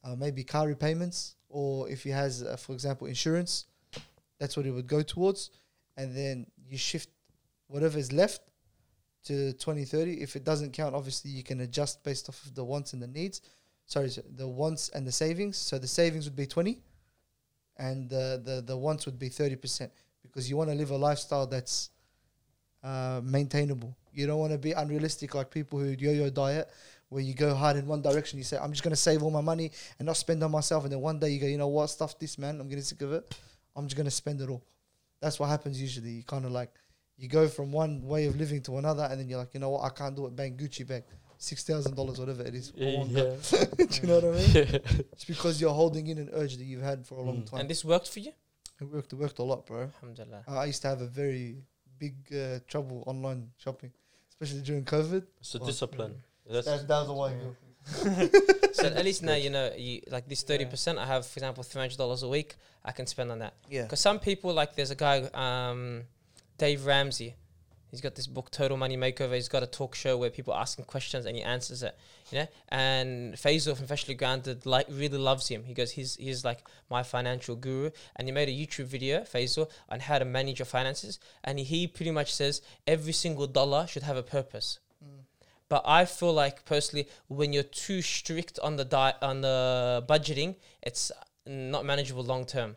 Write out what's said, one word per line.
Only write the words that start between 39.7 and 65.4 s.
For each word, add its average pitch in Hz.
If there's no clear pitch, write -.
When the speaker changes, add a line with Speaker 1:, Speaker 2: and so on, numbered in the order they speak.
Speaker 1:
I 131
can't 139
do 139
it." 123
Bang, 135
Gucci 139
bag, 123
six -
thousand 143
dollars, 131
whatever 127
it 123
is. 123
Speaker 2:
Yeah, 135
Speaker 1:
One 127
Speaker 2:
yeah. 131
Speaker 1:
go. 127
<laughs> -
Do -
you 185
know 170
what 170
I 170
mean? 180
Speaker 2:
<laughs> -
Yeah. -
Speaker 1:
It's -
because 165
you're 156
holding 156
in 160
an 147
urge 139
that 127
you've 131
had 135
for 127
a 131
long 127
Speaker 2:
Mm. 107
Speaker 1:
time. 131
Speaker 3:
And 139
this 165
worked 170
for -
you? 262
Speaker 1:
It 143
worked. 147
It -
worked 143
a 123
lot, 131
bro. 120
Speaker 3:
Alhamdulillah. 113
Speaker 1:
Uh, 139
I 135
used 143
to 139
have 131
a 123
very 127
big, 143
uh, 131
trouble 131
online 127
shopping, 131
especially 143
during 139
covid. 160
Speaker 2:
It's -
a 117
Speaker 3:
Well, 131
Speaker 2:
discipline. 123
Speaker 3:
mm. -
Speaker 2:
That's 120
Speaker 1:
That, 147
that 147
was 143
a 143
while 139
ago. 127
Speaker 3:
<laughs> 392
So -
at -
least 190
now 156
you 139
know, 135
you, 123
like, 127
this 139
Speaker 4:
Yeah. -
Speaker 3:
thirty 143
percent, 139
I 120
have, 131
for -
example, 131
three -
hundred 131
dollars 127
a 127
week, 151
I -
can 127
spend 120
on 113
that. 110
Speaker 1:
Yeah. 127
Speaker 3:
'Cause -
some 202
people, 190
like, 147
there's 139
a 139
guy, 139
um, 123